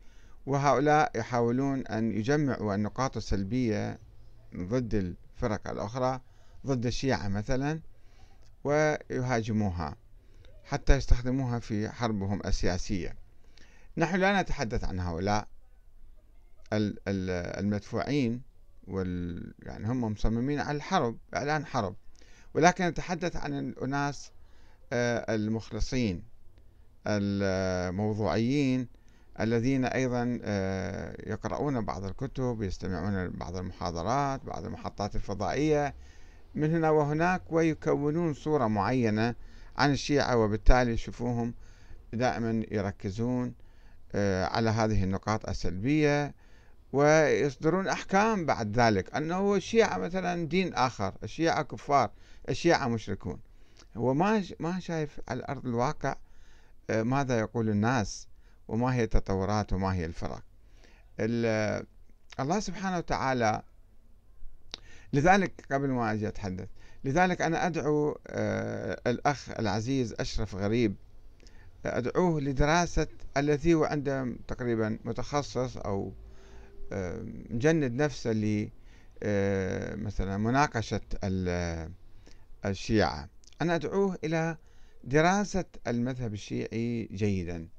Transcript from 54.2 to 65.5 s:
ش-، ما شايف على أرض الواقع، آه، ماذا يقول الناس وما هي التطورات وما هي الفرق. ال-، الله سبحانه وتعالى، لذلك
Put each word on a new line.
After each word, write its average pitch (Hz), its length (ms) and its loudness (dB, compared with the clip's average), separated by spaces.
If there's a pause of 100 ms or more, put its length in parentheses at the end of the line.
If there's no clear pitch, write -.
ش-، 165 180 -12
ما 180 200 -4
شايف 160 480 -6
على 127 200 -6
أرض 123 180 -8
الواقع، 127 500 -2 (720)
آه، 110 120 2
ماذا 127 360 2
يقول 110 300 0
الناس 107 580 2 (420)
وما 123 260 0
هي 120 100 2
التطورات 98 680 2
وما 95 220 2
هي 90 100 -2
الفرق. 80 380 -6 (800)
ال-، 110 640 0 (540)
الله 160 200 0
سبحانه 185 380 -4
وتعالى، 117 640 2 (1500)
لذلك 180 600 4